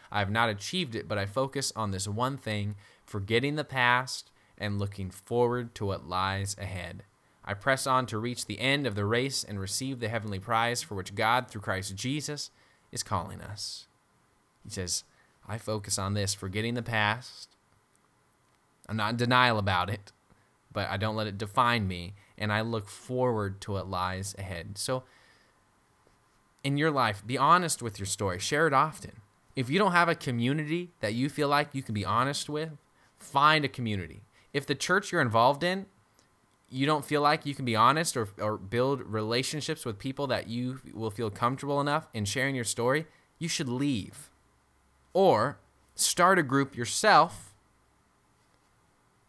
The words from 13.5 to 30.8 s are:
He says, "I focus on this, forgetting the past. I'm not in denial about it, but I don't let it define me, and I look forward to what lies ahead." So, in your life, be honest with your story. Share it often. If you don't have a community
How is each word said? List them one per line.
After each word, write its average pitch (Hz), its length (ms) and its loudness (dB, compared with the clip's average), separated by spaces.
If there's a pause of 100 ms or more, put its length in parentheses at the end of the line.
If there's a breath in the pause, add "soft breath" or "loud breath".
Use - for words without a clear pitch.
He 113 80 -18
says, 90 320 -4 (460 soft breath)
"I 117 100 -6
focus 107 400 -4
on 98 160 -2
this, 98 180 0
forgetting 107 420 -4
the 117 80 -2
past. 113 760 -2 (1300)
I'm 107 80 -4
not 107 140 0
in 120 60 -2
denial 123 420 6
about 95 320 2
it, 110 220 -8 (600 soft breath)
but 98 160 -4
I - 80 -4
don't 107 200 -2
let 107 100 -2
it 98 100 -6
define 113 520 2
me, 90 260 -6 (240 soft breath)
and 107 140 -2
I 107 80 2
look 110 280 -4
forward 110 720 -2
to 107 100 -6
what 95 180 -6
lies 95 480 -4
ahead." 92 400 -10
So, 131 240 -4 (1600 soft breath)
in 139 140 0
your 151 160 2
life, 104 340 2
be 123 100 -2
honest 160 460 4
with 113 160 -6
your 98 80 -6
story. 92 320 -2
Share 151 300 2
it 143 40 2
often. - 500 0 (340)
If 127 120 -2
you 165 120 2
don't 202 100 4
have 170 180 4
a 165 60 2
community 151 840 -2